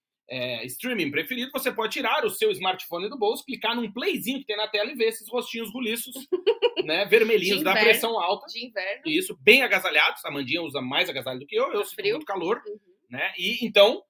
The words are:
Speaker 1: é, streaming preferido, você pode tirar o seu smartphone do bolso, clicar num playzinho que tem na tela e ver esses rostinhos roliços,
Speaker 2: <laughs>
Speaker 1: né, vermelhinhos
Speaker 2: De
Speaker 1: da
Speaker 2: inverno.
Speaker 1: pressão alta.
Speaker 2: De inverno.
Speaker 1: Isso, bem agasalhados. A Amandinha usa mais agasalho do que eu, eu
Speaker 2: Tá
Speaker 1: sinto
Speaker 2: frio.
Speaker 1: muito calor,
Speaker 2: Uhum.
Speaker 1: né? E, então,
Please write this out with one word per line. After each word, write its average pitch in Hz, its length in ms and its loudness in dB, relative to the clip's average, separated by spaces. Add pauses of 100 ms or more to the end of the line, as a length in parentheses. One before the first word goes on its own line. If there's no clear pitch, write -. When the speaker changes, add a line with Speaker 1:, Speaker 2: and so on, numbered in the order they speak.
(280)
Speaker 1:
é, 123 380 -6
streaming 190 440 -4
preferido, 240 400 -4
você 262 220 -2
pode 220 220 -4
tirar 277 300 0
o 208 60 0
seu 214 220 2
smartphone 185 580 -4
do 277 80 -10
bolso, 226 260 0
clicar 226 300 -4
num 233 180 -4
playzinho 262 460 -2
que - 80 -12
tem 214 100 -4
na 214 120 -2
tela 214 240 -2
e - 20 -12
ver 226 140 2
esses - 200 -6
rostinhos 226 440 -6
roliços, 233 420 -6
Speaker 2:
<laughs> 415 720 0
Speaker 1:
né, 170 200 2
vermelhinhos 202 520 4
Speaker 2:
De 156 60 0
Speaker 1:
da 185 80 4
Speaker 2:
inverno. 214 160 6
Speaker 1:
pressão 220 320 2
alta. 190 260 -2
Speaker 2:
De 233 180 -14
inverno. 208 400 -8
Speaker 1:
Isso, 160 360 -2
bem 240 240 8
agasalhados. 185 600 2
A 170 40 -6
Amandinha 143 340 -2
usa 143 180 -4
mais 139 300 0
agasalho 131 300 -6
do 143 60 -16
que 214 100 -4
eu, 277 160 0
eu 208 80 -2
Speaker 2:
Tá 196 60 -2
Speaker 1:
sinto - 100 -14
Speaker 2:
frio. 208 180 -2
Speaker 1:
muito 302 120 -6
calor, 190 380 -2
Speaker 2:
Uhum. 208 140 -12 (320)
Speaker 1:
né? 156 260 -4
E, 226 300 -2
então, 208 440 6